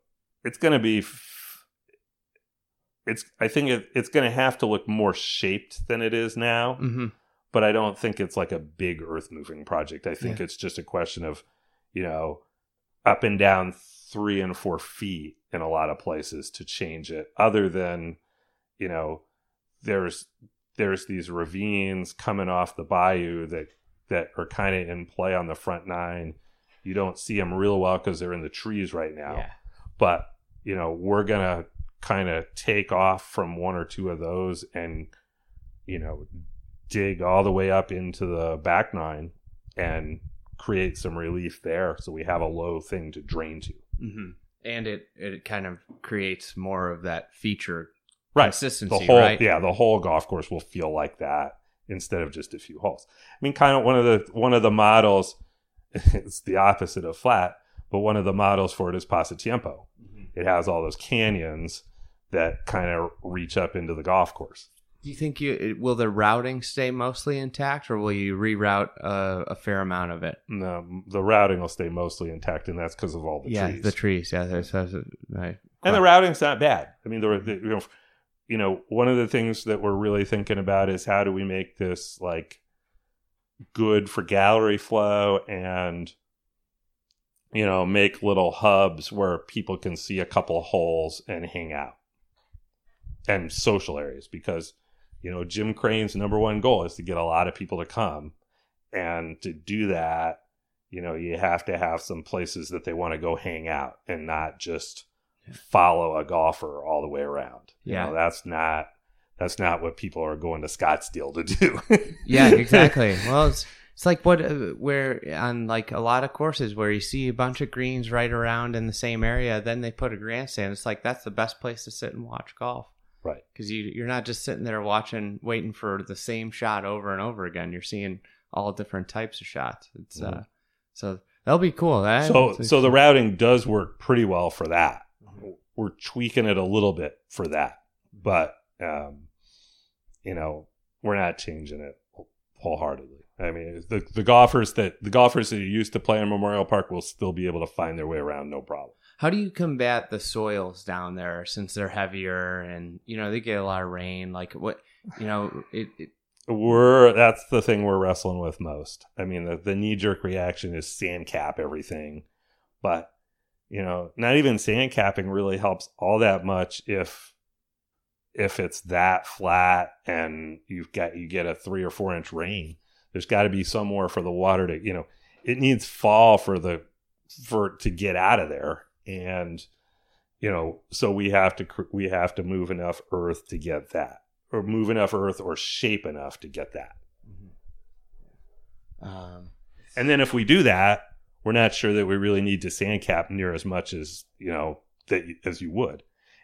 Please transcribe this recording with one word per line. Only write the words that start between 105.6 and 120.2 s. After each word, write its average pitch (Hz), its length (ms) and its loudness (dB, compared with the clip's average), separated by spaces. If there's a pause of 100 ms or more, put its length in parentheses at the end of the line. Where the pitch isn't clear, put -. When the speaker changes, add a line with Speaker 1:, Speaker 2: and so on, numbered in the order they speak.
Speaker 1:
follow 85 460 6
a 78 80 -2
golfer 78 600 0
all 76 180 0
the 76 60 -6
way 71 120 -4
around. 71 520 -8 (120)
You 92 100 -6
Speaker 2:
Yeah. 90 120 -2
Speaker 1:
know, 76 80 -4
that's 85 320 0
not, 80 420 -2 (500)
that's 90 200 -4
not 85 240 0
what 82 140 -6
people 82 260 -8
are 78 140 -4
going 78 260 -6
to 78 60 -8
Scottsdale 76 640 -2
to - 100 -4
do. - 440 2
<laughs> - 380 2
Speaker 2:
Yeah, 131 240 8
exactly. 135 640 8 (100)
Well, 143 220 6
it's, - 180 0 (280)
it's - 120 -2
like 180 180 2
what, 175 160 6
uh, 151 140 -2 (240)
where 139 420 -2 (160)
on, 120 300 -2
like, 113 260 -4
a - 80 -2
lot 120 240 2
of 139 80 -6
courses 143 420 -2
where 104 160 0
you 104 100 0
see 135 280 -4
a 123 60 0
bunch 127 260 -2
of 135 100 -4
greens 127 400 -4
right 120 200 0
around 117 460 -2
in 113 100 -2
the 110 60 -2
same 113 320 -2
area, 117 360 2
then 117 220 -4
they 117 100 -6
put 117 200 -4
a 107 40 -8
grandstand. 110 560 -6